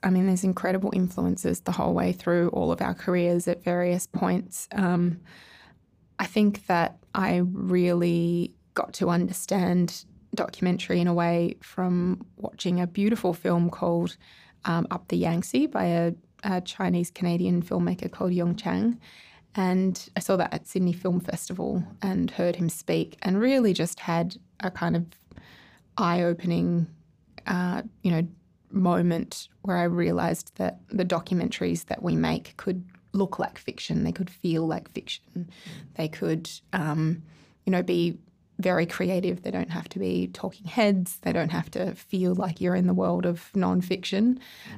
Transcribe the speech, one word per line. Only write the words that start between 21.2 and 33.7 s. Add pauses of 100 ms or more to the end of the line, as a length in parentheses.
Festival (200)
and
heard
him
speak
and
really
just
had (240)
a
kind
of (920)
eye-opening, (600)
uh, (200)
you
know, (420)
moment (140)
where
I
realised
that (100)
the
documentaries
that
we
make
could (300)
look
like
fiction,